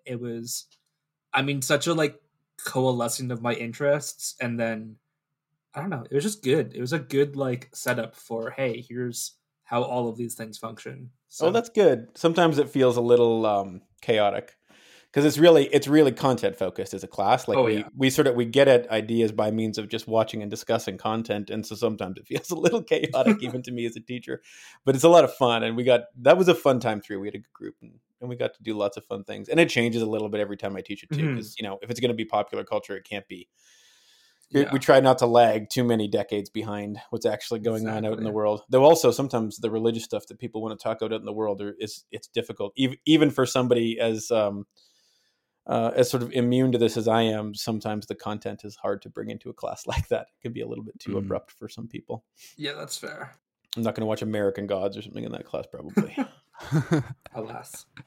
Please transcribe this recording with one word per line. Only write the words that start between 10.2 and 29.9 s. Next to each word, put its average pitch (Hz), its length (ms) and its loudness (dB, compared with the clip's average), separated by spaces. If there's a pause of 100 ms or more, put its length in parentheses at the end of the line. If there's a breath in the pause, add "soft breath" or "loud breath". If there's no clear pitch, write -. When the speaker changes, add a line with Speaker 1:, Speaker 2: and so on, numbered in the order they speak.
Speaker 1:
things 110 240 -14
function. 127 540 -14
Speaker 2:
Oh, - 40 -20 (120)
Speaker 1:
So 160 220 0
Speaker 2:
that's 233 200 -2
good. 143 380 4 (100)
Sometimes 165 400 4
it 139 100 2
feels 127 300 4
a - 20 0
little, 117 460 6
um, 98 360 -2 (200)
chaotic, 104 540 0 (560 soft breath)
'cause 143 120 2
it's 135 140 4
really, 156 340 10
it's 143 160 4
really 147 240 6
content 123 440 0
focused 92 360 -6
as 95 100 -8
a 95 60 -12
class. 110 400 0
Like, - 100 2
Speaker 1:
Oh, 131 60 4
Speaker 2:
we, 110 140 2
Speaker 1:
yeah. 104 180 -8
Speaker 2:
we 135 140 4
sort 139 160 4
of, 127 80 2
we 120 100 0
get 135 240 6
at 120 220 6
ideas 110 420 0
by 107 180 0
means 110 280 -2
of 104 100 -6
just - 180 -8
watching 110 360 0
and 104 80 -8
discussing 107 480 -4
content, 110 520 -4
and 104 140 -6
so 110 100 -12
sometimes 104 440 -4
it - 80 -20
<laughs> - 20 -20
feels - 220 -8
a 180 60 -4
little 170 260 0
chaotic 156 540 0
Speaker 1:
<laughs> - 60 -8
Speaker 2:
even 127 200 -6
to 123 100 -12
me 120 140 -6
as 113 100 -8
a 113 40 -16
teacher. 123 420 -10 (420 loud breath)
But 135 120 4
it's 127 80 -2
a 165 40 12
lot 170 160 10
of 127 100 0
fun, 117 280 2
and 113 140 -2
we 123 80 -2
got, 120 180 6 (160)
that 135 180 8
was 180 120 4
a 180 60 8
fun 135 260 2
time 110 200 -2
through. 98 200 -10
We 104 80 -8
had 104 80 -12
a - 20 -8
good - 140 -20
group, 101 280 -16
and, - 200 -20 (200)
and 123 80 -12
we 123 80 -8
got 120 180 -4
to - 80 -20
do 110 120 -6
lots 101 220 -2
of 107 100 -16
fun 101 180 -10
things. 104 240 -14
And 147 120 2
it 165 100 6
changes 117 320 0